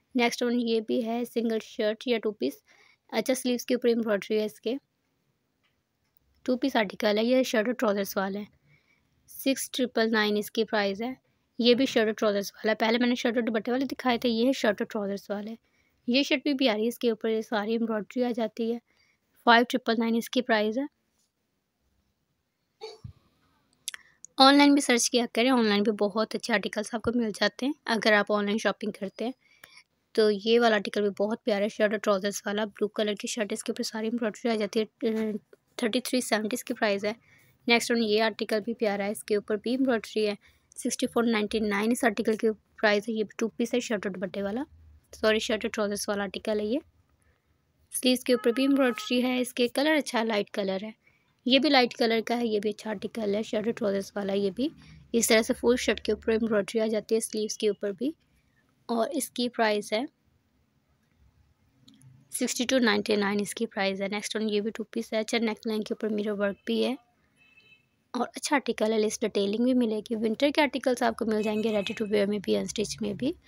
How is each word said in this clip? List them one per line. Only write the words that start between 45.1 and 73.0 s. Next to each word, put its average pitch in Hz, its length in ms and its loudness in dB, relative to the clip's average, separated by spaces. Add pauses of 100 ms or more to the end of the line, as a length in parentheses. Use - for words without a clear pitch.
सॉरी, 220 260 2
शर्ट 214 260 -2
और 220 60 -2
ट्राउजर्स 208 380 -2
वाला 202 140 -2
आर्टिकल 208 360 -4
है 214 80 -4
ये। 254 120 0 (1120)
स्लीव्स 254 300 0
के 262 100 2
ऊपर 240 180 2
भी 254 120 0
एम्ब्रॉयडरी 262 580 2
है, 254 200 0
इसके 240 260 -2
कलर 294 280 2
अच्छा 269 240 -2
है, 226 60 0
लाइट 208 240 -2
कलर 190 360 -4
है। 220 80 -14 (520)
ये 254 140 6
भी 294 100 2
लाइट 247 240 4
कलर 226 280 2
का 233 140 -2
है, 240 120 -2
ये 214 120 0
भी 214 100 -2
अच्छा 208 200 -8
आर्टिकल 208 460 -4
है, 110 80 -2
शर्ट 214 240 -4
और 233 60 -2
ट्राउजर्स 196 440 -2
वाला। 196 160 -4
ये 196 180 0
भी 254 180 -4 (440)
इस 233 160 2
तरह 220 120 8
से 233 120 -2
फुल 240 240 2
शर्ट - 220 -2
के - 120 -4
ऊपर 220 220 -2
एम्ब्रॉयडरी 220 460 0
आ 220 80 0
जाती 214 280 -2
है, 220 60 0
स्लीव्स 214 360 -6
के 214 120 2
ऊपर 202 220 -4
भी। 262 220 -4 (760)
और 226 220 0
इसकी 247 380 -4
प्राइस 214 440 0
है 240 140 -2 (2250)
सिक्सटी 247 340 -4
टू 262 140 2
नाइंटी 208 360 2
नाइन 202 240 0
इसकी 208 260 -4
प्राइस 196 360 -2
है। 196 80 -4
नेक्स्ट 208 260 -8
वन 220 140 -2
ये 208 120 0
भी 220 100 -4
टू 220 120 -10
पीस - 300 -8
है। 220 60 0
अच्छा, 226 200 -2
नेक 220 180 -2 (100)
लाइन 214 160 -4
के 233 100 -6
ऊपर 214 160 -6
मिरर 214 220 -4
वर्क 202 260 -2 (100)
भी 226 160 0
है 247 140 -2 (1160)
और 233 140 -2
अच्छा - 280 -4
आर्टिकल 220 380 0
है, 220 60 2
लेस 214 220 -2
डिटेलिंग 208 440 0
भी 254 80 4
मिलेगी। 220 420 0
विंटर 226 360 0
के 311 100 2
आर्टिकल्स 254 420 0
आपको 226 220 0
मिल 214 160 0
जाएंगे 214 300 -2
रेडी 208 220 -2
टू 220 120 -4
वियर 202 220 2
में 208 140 -2
भी, 214 140 0
अनस्टिच 196 460 -4